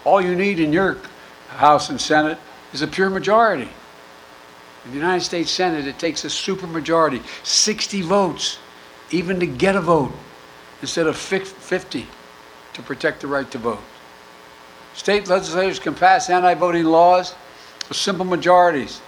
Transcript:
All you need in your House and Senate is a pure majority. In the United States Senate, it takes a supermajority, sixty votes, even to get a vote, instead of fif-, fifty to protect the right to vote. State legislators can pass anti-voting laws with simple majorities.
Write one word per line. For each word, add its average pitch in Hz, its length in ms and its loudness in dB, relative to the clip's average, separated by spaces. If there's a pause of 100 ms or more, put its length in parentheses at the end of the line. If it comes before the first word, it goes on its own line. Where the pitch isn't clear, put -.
All 190 180 4
you 180 140 0
need 196 240 0
in 151 140 2
your 175 240 0 (500)
House 147 420 4
and 135 100 -6
Senate 156 380 0 (360)
is 143 80 -6
a 151 60 -2
pure 190 220 0
majority. 185 600 2 (1160)
In 117 60 -16
the 135 60 -8
United 175 260 0
States 170 280 -4
Senate, 165 340 -2
it 139 140 -10
takes 160 240 -4
a 156 40 -8
supermajority, 165 960 -2 (220)
sixty - 580 -2
votes, 180 560 0 (520)
even 180 300 -2
to 180 60 0
get 165 320 0
a 190 40 0
vote, 160 300 2 (720)
instead 160 260 -2
of 143 80 0
fif-, 190 320 -4
fifty - 600 -8 (680)
to - 80 -14
protect 139 400 -4
the 147 60 -10
right 139 240 -4
to 131 60 -10
vote. 113 260 -6 (1080)
State 202 360 -2
legislators 185 500 0
can 160 160 -6
pass 180 340 4
anti-voting 175 560 2
laws 175 500 4 (520)
with - 100 -8
simple 185 280 -2
majorities. 175 840 2